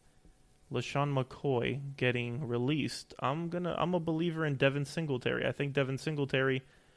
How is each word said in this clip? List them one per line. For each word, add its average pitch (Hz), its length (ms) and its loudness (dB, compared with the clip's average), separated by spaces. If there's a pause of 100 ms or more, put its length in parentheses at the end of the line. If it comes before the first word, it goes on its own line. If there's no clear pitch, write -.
(720)
LaShawn 139 400 0
McCoy 127 680 0 (160)
getting 120 500 0
released, 120 720 -2
I'm 156 300 -2
gonna, 175 280 -2
I'm 175 180 2
a 180 40 4
believer 160 480 0
in 143 80 2
Devin 135 300 2
Singletary. 127 600 0
I 131 60 2
think 139 220 -2
Devin 135 260 0
Singletary 135 640 2 (340)